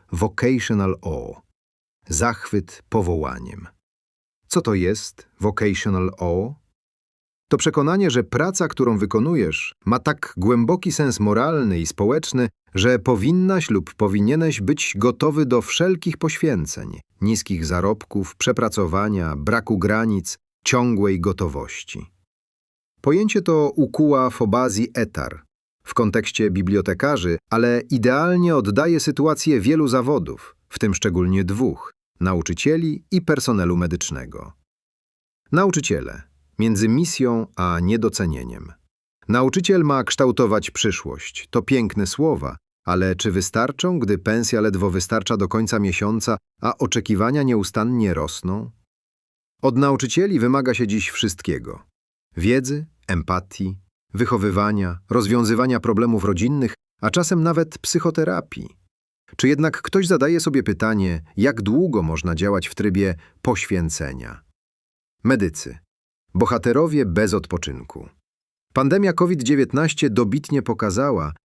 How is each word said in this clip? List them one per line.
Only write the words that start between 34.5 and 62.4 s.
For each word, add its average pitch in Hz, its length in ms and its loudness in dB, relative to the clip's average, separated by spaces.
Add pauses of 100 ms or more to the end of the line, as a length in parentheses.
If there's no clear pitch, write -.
Nauczyciele. 135 720 0 (360)
Między 110 300 2
misją 123 580 2 (100)
a 87 240 0
niedocenieniem. 87 920 -2 (560)
Nauczyciel 147 560 2
ma 139 200 2
kształtować 117 680 2
przyszłość. - 800 -6
To 120 120 0
piękne 107 440 0
słowa, 80 500 -2 (280)
ale 92 320 0
czy 104 140 -4
wystarczą, 127 680 0
gdy 101 200 0
pensja 110 420 0
ledwo 98 300 2
wystarcza 101 460 -2
do 98 120 0
końca 110 300 0
miesiąca, 104 580 -2 (240)
a 113 180 -2
oczekiwania 117 640 0
nieustannie 113 720 0
rosną? 92 560 -6 (920)
Od 127 140 0
nauczycieli 139 640 2
wymaga 127 340 2
się 117 120 -2
dziś 104 240 -2
wszystkiego. - 720 -6 (540)
Wiedzy, 131 500 0 (220)
empatii, 92 720 -4 (360)
wychowywania, 101 840 0 (120)
rozwiązywania 117 720 2
problemów 113 440 2
rodzinnych, 113 500 0 (260)
a 107 100 0
czasem 170 320 2
nawet 160 360 0
psychoterapii. - 1000 -4 (560)
Czy 131 120 4
jednak 147 340 2
ktoś 190 240 2
zadaje 160 340 2
sobie 139 220 2
pytanie, 98 600 0 (140)
jak 110 260 2
długo 117 400 2
można 80 320 -2
działać 95 340 0